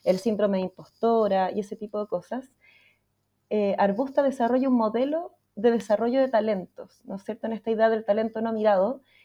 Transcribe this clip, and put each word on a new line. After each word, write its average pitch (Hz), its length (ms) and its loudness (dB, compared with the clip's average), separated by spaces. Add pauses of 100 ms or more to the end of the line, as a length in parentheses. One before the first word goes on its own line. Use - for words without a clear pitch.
el 185 140 2
síndrome 202 400 0
de 185 60 -2
impostora 196 880 0
y 208 80 -4
ese 202 160 -10
tipo 208 240 -8
de 208 80 -8
cosas. 233 420 -8 (1000)
Eh, 208 280 0
Arbusta 240 440 0
desarrolla 262 460 0
un 254 60 2
modelo 247 580 0 (240)
de 233 160 2
desarrollo 233 480 0
de 262 80 2
talentos, 214 760 -4
¿no 196 120 -10
es - 80 -16
cierto? - 240 -10
En 226 40 -6
esta 226 200 -4
idea 220 160 4
del 220 160 0
talento 220 380 -2
no 226 100 -2
mirado, 214 480 2 (240)